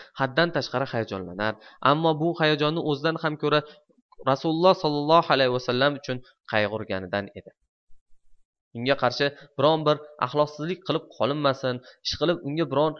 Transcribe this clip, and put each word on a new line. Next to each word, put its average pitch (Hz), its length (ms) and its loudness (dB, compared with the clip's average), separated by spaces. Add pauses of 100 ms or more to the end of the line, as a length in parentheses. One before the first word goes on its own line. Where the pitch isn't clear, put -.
(120)
haddan 139 380 0
tashqari 135 360 -2
hayajonlanar, 104 680 -4 (260)
ammo 160 340 2
bu 156 200 0
hayajonni 151 480 0
o'zidan 151 360 -2
ham 156 200 -4
ko'ra 147 220 2 (600)
Rasululloh 165 540 2
sallallohu 156 560 2
alayhi 135 240 4
vasallam 127 400 0
uchun 131 240 -8 (280)
qayg'urganidan 101 840 -2
edi. - 220 -18 (1200)
Unga 127 200 0
qarshi 131 320 0 (240)
biron 156 300 2
bir 147 160 2 (200)
axloqsizlik 147 640 -2
qilib - 260 -4
qolinmasin, 131 680 -2 (240)
ishqilib - 420 -2
unga 156 260 -2
biron 147 320 0